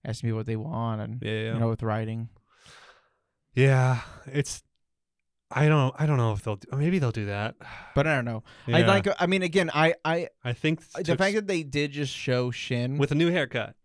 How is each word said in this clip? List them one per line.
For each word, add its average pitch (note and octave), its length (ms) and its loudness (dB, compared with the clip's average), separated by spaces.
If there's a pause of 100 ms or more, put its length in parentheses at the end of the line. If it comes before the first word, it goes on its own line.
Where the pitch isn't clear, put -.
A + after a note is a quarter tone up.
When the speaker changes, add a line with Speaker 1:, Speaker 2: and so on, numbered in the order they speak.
Speaker 1:
asking A2+ 240 -6
people A2+ 120 0
what A2 60 -6
they A2+ 120 -2
want, A2+ 440 -4
and A2+ 220 -8
Speaker 2:
Yeah, A2 80 -4
yeah. A2 220 -4
Speaker 1:
you A#2+ 60 -2
know, A2+ 100 2
with A2+ 140 -4
writing. A2+ 440 -4 (1300)
Speaker 2:
Yeah, B2+ 480 4 (260)
it's, C#3+ 360 -4 (880)
I C#3+ 180 2
don't, C#3+ 300 4
I D3+ 80 0
don't D3+ 120 2
know A2+ 160 2
if G2 100 -4
they'll G#2+ 140 -4
do, - 100 -20 (100)
maybe E3+ 220 2
they'll B2+ 120 2
do G#2+ 160 -4
that. G2+ 280 -6 (400)
Speaker 1:
But C#3+ 100 4
I D#3 100 2
don't B2 100 -2
know. A#2 180 -6 (240)
I A#2 120 4
Speaker 2:
Yeah. - 80 6
Speaker 1:
like, G3 200 4 (120)
I F3+ 60 2
mean, F#3 160 2
again, F3 320 0
I, D#3+ 220 4 (100)
I, E3+ 240 -2 (140)
Speaker 2:
I A#2+ 100 -2
think D#3+ 280 0 (100)
Speaker 1:
the - 120 -8
Speaker 2:
to D#3+ 140 0
Speaker 1:
fact F3+ 40 -2
Speaker 2:
ex- G3 140 2
Speaker 1:
that G#3+ 120 0
they F3+ 160 -2
did D3 280 -2
just C#3 240 -4
show B2 360 0
Shin B2+ 460 -4
Speaker 2:
with C#3 140 2
a D3 40 0
new E3+ 160 4
haircut. C3+ 540 -2